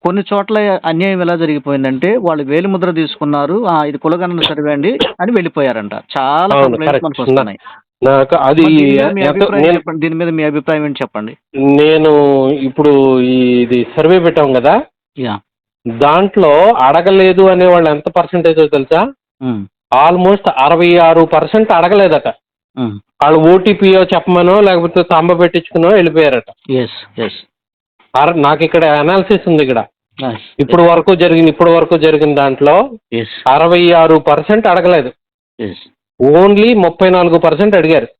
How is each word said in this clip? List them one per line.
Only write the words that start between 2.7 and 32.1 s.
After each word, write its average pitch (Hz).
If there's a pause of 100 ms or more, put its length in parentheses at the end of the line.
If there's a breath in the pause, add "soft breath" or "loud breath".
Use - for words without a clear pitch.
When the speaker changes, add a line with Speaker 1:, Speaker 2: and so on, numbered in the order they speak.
Speaker 1:
తీసుకున్నారు, 156
"ఆ, 156
ఇది 147
కులగణన 175
సర్వే 151
అండి" 156 (220)
అని 202
వెళ్ళిపోయారంట. 135
చాలా 143
Speaker 2:
అవును, 139
Speaker 1:
కంప్లైంట్స్ 131
Speaker 2:
కరెక్ట్. 143
Speaker 1:
మనకు 139
వస్తున్నాయి. 127 (460 loud breath)
Speaker 2:
నాకు 135
అది 147
Speaker 1:
మరి 156
దీని 143
మీద 135
మీ 196
Speaker 2:
ఎంత -
Speaker 1:
అభిప్రాయం 196
Speaker 2:
నేను -
Speaker 1:
చెప్పండి, 165
దీని 160
మీద 170
మీ 160
అభిప్రాయం 151
ఏంటి 139
చెప్పండి. 110 (180)
Speaker 2:
నేను 151 (380)
ఇప్పుడు 135
ఈ, 127
ఇది 120 (100)
సర్వే 165
పెట్టాం 165
కదా, 143 (380)
Speaker 1:
యా. 110 (480)
Speaker 2:
దాంట్లో 160
అడగలేదు 185
అనే 185
వాళ్ళు 175
ఎంత 147
పర్సెంటేజో 160
తెలుసా? 160 (280)
Speaker 1:
ఉమ్. 110 (400)
Speaker 2:
Almost 180
అరవై 170
ఆరు 165
పర్సెంట్ 170
అడగలేదట. 175 (500)
Speaker 1:
ఉమ్. 110 (240)
Speaker 2:
వాళ్ళు 151 (100)
ఓటీపీఓ 190
చెప్పమనో 180
లేకపోతే 175
తాంబ 170
పెట్టించుకునో 170
వెళ్ళిపోయారట. 156
Speaker 1:
ఎస్, 123
ఎస్. - (680)
Speaker 2:
అర-, 156
నాకు 147
ఇక్కడ 165
అనాలిసిస్ 180
ఉంది 156
ఇక్కడ. 120 (460)
Speaker 1:
ఎస్. -
Speaker 2:
ఇప్పుడు 170
వరకు 170
జరిగింది, 165
ఇప్పుడు 170
వరకు 170
జరిగిన 151